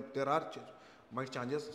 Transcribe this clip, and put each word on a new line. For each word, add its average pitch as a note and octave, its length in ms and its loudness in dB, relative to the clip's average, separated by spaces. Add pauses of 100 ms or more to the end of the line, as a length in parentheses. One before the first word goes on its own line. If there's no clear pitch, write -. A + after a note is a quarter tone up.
(140)
there C#3 140 4
are D#3 120 8 (120)
ch-, - 60 -8 (560)
my C3 120 0
chances, C3+ 480 0